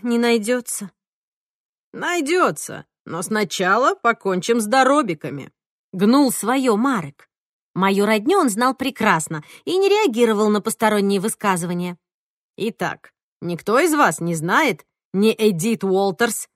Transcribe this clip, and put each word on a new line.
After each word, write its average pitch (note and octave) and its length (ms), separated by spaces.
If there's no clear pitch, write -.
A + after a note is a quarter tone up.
не A#3 140
найдётся?» A#3 720
«Найдётся, D4+ 920
но E3 160
сначала G#3+ 760
покончим A3+ 640
с G#3+ 60
Доробиками», A3+ 840
гнул A#3 380
своё B3 440
Марок. G#3+ 540
Мою G3 320
родню A3 320
он D4+ 120
знал B3 260
прекрасно F3+ 680
и F4 140
не G4 100
реагировал A#3 640
на G#3 100
посторонние G3+ 600
высказывания. F3+ 760
«Итак, - 560
никто F3 380
из D#4+ 140
вас B3+ 260
не E3+ 160
знает G3 500
ни G#3 240
Эдит G#3+ 460
Уолтерс, G3 720